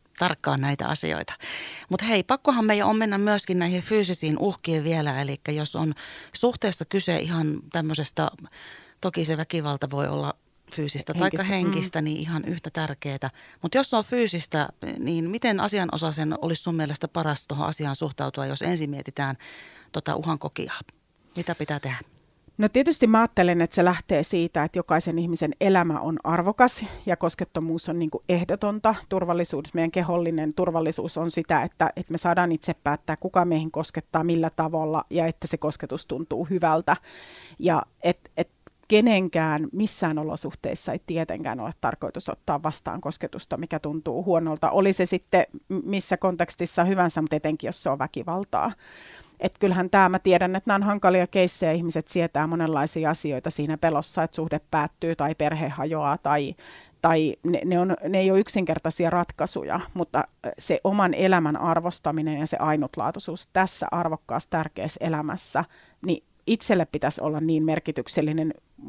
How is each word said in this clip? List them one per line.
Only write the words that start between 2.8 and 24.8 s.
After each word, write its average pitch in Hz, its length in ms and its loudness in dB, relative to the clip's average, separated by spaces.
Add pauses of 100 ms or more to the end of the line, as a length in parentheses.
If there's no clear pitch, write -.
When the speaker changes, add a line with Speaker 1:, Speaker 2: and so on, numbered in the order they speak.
Speaker 1:
on 220 100 4
mennä 214 200 0
myöskin 202 420 2
näihin 175 220 0
fyysisiin 175 580 0
uhkiin 165 440 -2
vielä. 147 380 0
Elikkä 139 300 -6
jos 151 240 -4
on 156 180 0 (400)
suhteessa 226 520 0
kyse 180 320 0
ihan 160 420 -2 (120)
tämmöisestä, 156 600 -2 (720)
toki 170 240 -2
se 156 120 0
väkivalta 147 540 -4
voi 143 160 -2
olla 143 260 -4 (420)
fyysistä 147 380 -4
taikka 190 300 0
Speaker 2:
Henkistä, - 0 -
mm. 190 280 0
Speaker 1:
henkistä, 185 300 -2
niin 156 160 -2
ihan 160 280 -4
yhtä 165 240 -8
tärkeetä. 143 600 -6 (320)
Mut - 140 -2
jos 262 180 2
on 220 100 2
fyysistä, 175 640 0 (300)
niin 165 300 -2
miten 214 300 0
asianosaisen 160 800 -2
olisi 165 220 -2
sun 170 120 -2
mielestä 147 320 -2
paras 156 400 -2
tuohon 147 200 -2
asiaan 147 280 -2
suhtautua, 139 500 -4
jos 139 160 -4
ensin 160 280 -2
mietitään 139 460 -4 (560)
tota - 240 -4
uhan 160 240 -2
kokijaa? - 400 -8 (560)
Mitä 170 200 -4
pitää 147 240 -4
tehdä? 127 180 -6 (600)
Speaker 2:
No 214 120 4
tietysti 269 380 4
mä 220 120 8
ajattelen, 175 420 4
että 170 140 0
se 180 100 6
lähtee 170 380 2
siitä, 170 400 0
että 170 160 -2
jokaisen 165 400 0